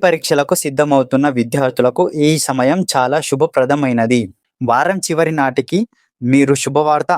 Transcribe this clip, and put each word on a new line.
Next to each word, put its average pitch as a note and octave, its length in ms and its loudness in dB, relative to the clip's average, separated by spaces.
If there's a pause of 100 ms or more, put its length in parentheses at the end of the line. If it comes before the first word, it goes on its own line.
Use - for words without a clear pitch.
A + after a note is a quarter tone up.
పరీక్షలకు D#3+ 600 0
సిద్ధమవుతున్న C#3 640 0 (100)
విద్యార్థులకు B2+ 680 -2 (220)
ఈ - 20 4 (200)
సమయం C3+ 320 0 (120)
చాలా C3 260 0 (100)
శుభప్రదమైనది. C3 920 0 (500)
వారం D3+ 360 0
చివరి D#3+ 340 -2
నాటికి C#3+ 400 -2 (520)
మీరు C#3 220 4 (100)
శుభవార్త D3+ 540 0